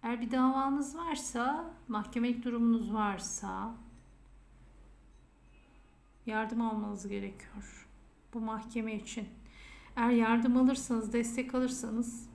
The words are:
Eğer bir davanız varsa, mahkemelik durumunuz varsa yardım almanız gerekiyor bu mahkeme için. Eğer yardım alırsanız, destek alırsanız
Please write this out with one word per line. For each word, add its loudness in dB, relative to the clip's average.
Eğer -4
bir -4
davanız 2
varsa, -2
mahkemelik -2
durumunuz 2
varsa -4
yardım 0
almanız -2
gerekiyor -10
bu -6
mahkeme -6
için. -8
Eğer 4
yardım 6
alırsanız, 4
destek 0
alırsanız -2